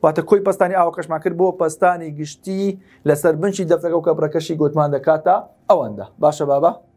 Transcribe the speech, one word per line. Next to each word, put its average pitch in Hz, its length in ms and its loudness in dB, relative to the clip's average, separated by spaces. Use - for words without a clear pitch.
واتە 156 260 2
کۆی 202 180 4
پەستانی 185 320 0
ئاوەکەشمان 165 440 -2
کرد 175 160 -2
بۆ 185 80 4
پەستانی 170 480 0
گشتی 190 420 -8
لەسەر 151 340 2
بنچی 196 300 -2
دەفرەکە 170 260 0
و 160 100 -2
کەبرەکەشی 156 540 -2
گوتمان 147 340 2
دەکاتە 156 400 2
ئەوەندە. 110 360 -4
باشە 147 280 0
بابا؟ 139 220 2